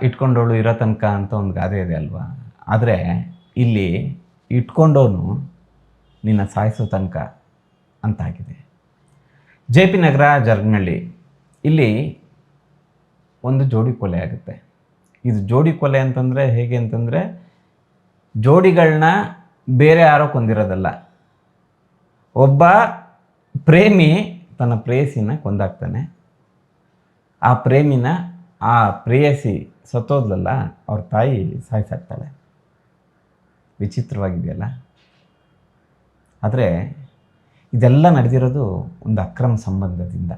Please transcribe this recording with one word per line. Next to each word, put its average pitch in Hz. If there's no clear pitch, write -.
ಇಟ್ಕೊಂಡವಳು 120
ಇರೋ 113
ತನಕ 110
ಅಂತ 101
ಒಂದು 98
ಗಾದೆ 92
ಇದೆ 87
ಅಲ್ವಾ? -
ಆದ್ರೆ 95
ಇಲ್ಲಿ 104
ಇಟ್ಕೊಂಡವನು 123
ನಿನ್ನ 104
ಸಾಯಿಸೋ 107
ತನಕ 95
ಅಂತಾಗಿದೆ. -
ಜೆ 175
ಪಿ 190
ನಗರ, 147
ಜರಗನಹಳ್ಳಿ, 107
ಇಲ್ಲಿ 147
ಒಂದು 135
ಜೋಡಿ 120
ಕೊಲೆ 87
ಆಗುತ್ತೆ. -
ಇದು 104
ಜೋಡಿ 151
ಕೊಲೆ 135
ಅಂತಂದ್ರೆ 127
ಹೇಗೆ 120
ಅಂತಂದ್ರೆ, 117
ಜೋಡಿಗಳನ್ನ 160
ಬೇರೆ 151
ಯಾರೋ 147
ಕೊಂದಿರೋದಲ್ಲ. 107
ಒಬ್ಬ 139
ಪ್ರೇಮಿ 180
ತನ್ನ 120
ಪ್ರೇಯಸಿನ 123
ಕೊಂದಾಕ್ತಾನೆ. 101
ಆ 123
ಪ್ರೇಮಿನ, 135
ಆ 113
ಪ್ರೇಯಸಿ 123
ಸತ್ತೋದ್ಲಲ್ಲ, 110
ಅವ್ರ 104
ತಾಯಿ 110
ಸಾಯ್ಸಾಕ್ತಾಳೆ. -
ವಿಚಿತ್ರವಾಗಿದೆಯಲ್ಲ? 95
ಆದ್ರೆ 107
ಇದೆಲ್ಲ 131
ನಡೆದಿರೋದು 127
ಒಂದು 104
ಅಕ್ರಮ 117
ಸಂಬಂಧದಿಂದ. 90